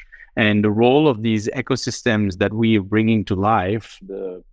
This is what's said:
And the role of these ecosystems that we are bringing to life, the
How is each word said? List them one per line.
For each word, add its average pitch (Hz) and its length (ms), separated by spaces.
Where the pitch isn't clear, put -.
And 104 280
the 107 60
role 127 380
of 110 140
these 110 260
ecosystems 107 920
that 101 160
we 113 240
are 98 40
bringing 110 420
to 104 100
life, 101 680
the 95 420